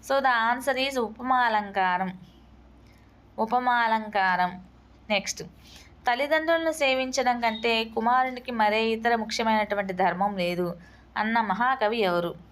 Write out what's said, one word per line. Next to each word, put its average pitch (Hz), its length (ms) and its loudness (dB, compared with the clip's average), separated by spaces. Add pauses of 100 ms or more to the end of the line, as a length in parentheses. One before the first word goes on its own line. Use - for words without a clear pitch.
(120)
So - 20 2
the 247 420 2
answer 262 320 -2
is 269 100 -4
ఉపమాలంకారం. 208 1200 0 (1200)
ఉపమాలంకారం. 220 1300 0 (460)
నెక్స్ట్, 196 320 -2 (680)
"తల్లిదండ్రులను 311 640 0
సేవించడం 262 680 0
కంటే 226 440 0
కుమారునికి 247 680 0
మరే 220 320 2
ఇతర 226 300 0
ముఖ్యమైనటువంటి 214 800 0
ధర్మం 185 440 0
లేదు" 175 400 -2 (400)
అన్న 220 240 0
మహాకవి 220 580 0
ఎవరు? 175 360 0 (180)